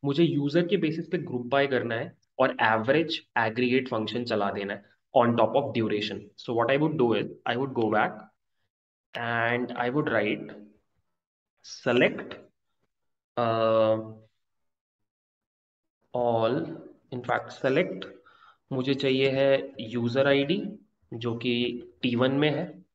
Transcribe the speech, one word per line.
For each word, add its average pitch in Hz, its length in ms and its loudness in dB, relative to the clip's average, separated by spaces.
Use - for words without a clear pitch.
मुझे 143 200 4
यूजर 143 420 2
के 202 100 0
बेसिस 160 320 -2
पे 180 100 -4
ग्रुप 123 280 -6
बाय 139 200 4
करना 120 280 -2
है 117 220 -8
और 131 220 2
एवरेज 120 680 2
एग्रीगेट 123 500 0
फंक्शन 113 360 -4
चला 104 260 0
देना 98 240 -6
है - 100 -14
on 120 180 6
top 117 240 2
of 120 180 0
duration। 104 460 -2
So 120 140 -6
what 117 160 2
I 139 120 4
would 156 160 0
do 123 160 4
is, 107 140 0
I 120 80 0
would 131 180 -4
go 117 160 0
back 110 280 0
and 120 640 0
I 123 180 0
would 147 160 0
write 107 400 -2
select, - 680 0
uh, 113 600 4
all, 120 460 2
in 123 160 -8
fact - 340 -4
select 175 400 0
मुझे 135 220 -2
चाहिए 135 360 2
है 135 500 2
user 120 460 0
आईडी 139 360 2
जो 117 220 -4
कि 120 180 -2
टी 123 140 0
वन 131 160 2
में 147 180 2
है। 156 340 -6